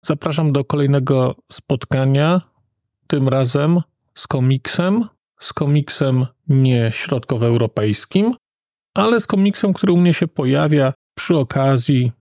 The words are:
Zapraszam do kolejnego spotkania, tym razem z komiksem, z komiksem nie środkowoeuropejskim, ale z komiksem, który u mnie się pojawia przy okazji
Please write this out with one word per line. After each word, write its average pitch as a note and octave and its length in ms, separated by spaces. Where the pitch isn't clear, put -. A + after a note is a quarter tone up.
Zapraszam D3+ 480
do C3+ 120
kolejnego C3+ 720
spotkania, C#3 880
tym C3+ 220
razem C#3+ 520
z - 120
komiksem, E3+ 840
z - 120
komiksem C#3 760
nie B2+ 460
środkowoeuropejskim, A#2 1400
ale A3+ 260
z - 60
komiksem, G3 460
który F#3+ 200
u F3 40
mnie F3 180
się E3 140
pojawia C#3+ 640
przy - 200
okazji C3 840